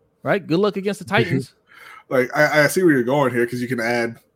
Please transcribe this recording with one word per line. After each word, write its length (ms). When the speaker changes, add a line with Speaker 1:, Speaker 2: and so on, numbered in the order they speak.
Speaker 1:
right? 240
Good 140
luck 160
against 240
the 40
Speaker 2:
<laughs> 20
Speaker 1:
Titans. 480
Speaker 2:
Like, 280
I, 280
I 40
see 140
where 100
you're 100
going 300
here 140
'cause 160
you 60
can 120
add 360